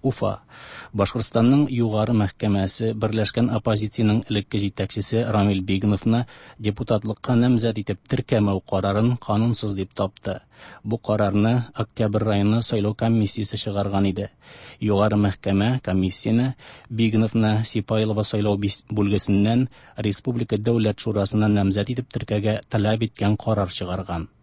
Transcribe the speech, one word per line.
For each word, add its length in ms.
Уфа. 380
Башкортстанның 680
югары 400
мәхкәмәсе 800
Берләшкән 540
оппозициянең 640
элекке 320
җитәкчесе 640
Рамил 320
Бигновны 640
депутатлыкка 720
намзәт 480
итеп 260
теркәмәү 640
карарын 480
канунсыз 560
дип 240
тапты. 460
Бу 160
карарны 760
Октябрь 500
районы 380
сайлау 320
комиссиясе 640
чыгарган 480
иде. 240
Югары 380
мәхкәмә 640
комиссияне 720
Бигновны 800
Сипайлова 560
сайлау 400
бис-, 300
бүлгесеннән 800
Республика 600
Дәүләт 440
Шурасына 480
намзәт 400
итеп 240
теркәгә 560
таләп 400
иткән 320
карар 320
чыгарган. 560